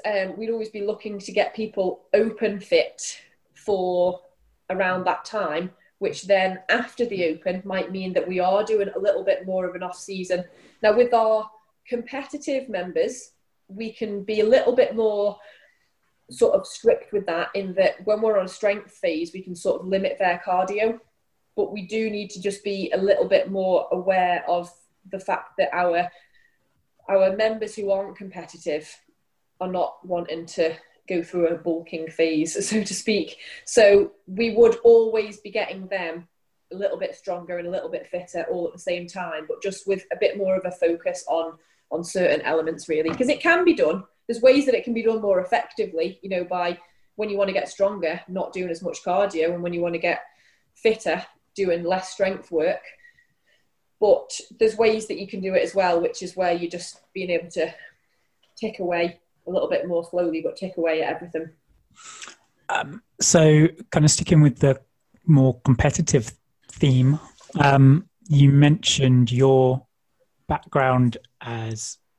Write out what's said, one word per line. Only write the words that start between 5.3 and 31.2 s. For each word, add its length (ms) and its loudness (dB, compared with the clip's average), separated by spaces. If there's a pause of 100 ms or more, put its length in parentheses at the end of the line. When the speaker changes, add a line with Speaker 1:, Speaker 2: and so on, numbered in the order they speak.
Speaker 1:
which 240 -6
then 360 0 (100)
after 360 -2
the 240 -2
open 360 -6
might 260 -6
mean 220 -6
that 140 0
we 120 -4
are 240 2
doing 320 0
a 40 -6
little 240 0
bit 220 0
more 200 -4
of 80 -8
an 100 -10
off 140 -10
season. 460 -6 (400)
Now 120 4
with 180 4
our 360 2 (380)
competitive 840 -8
members, 640 -6 (360)
we 260 -12
can 300 -8
be 180 -2
a 40 2
little 300 4
bit 200 2
more 440 0 (920)
sort 260 2
of 120 -4
strict 460 -2
with 120 -2
that, 280 -4
in 220 -6
that 300 0
when 160 0
we're 180 2
on 60 0
a 40 -10
strength 420 -4
phase, 420 -4
we 80 -12
can 140 -12
sort 260 -2
of 60 -12
limit 320 -2
their 260 0
cardio, 540 -2 (560)
but 160 -2
we 120 -10
do 260 -4
need 220 -8
to 100 -14
just 220 -6
be 280 -6
a 60 0
little 300 2
bit 240 2
more 400 0
aware 560 0
of 240 -2 (400)
the 80 -8
fact 380 -6
that 160 2
our, 360 0 (1000)
our 260 4
members 400 -2
who 160 -4
aren't 260 -4
competitive 720 -8 (720)
are 80 -6
not 380 -4
wanting 400 -6
to 280 -2 (360)
go 120 -2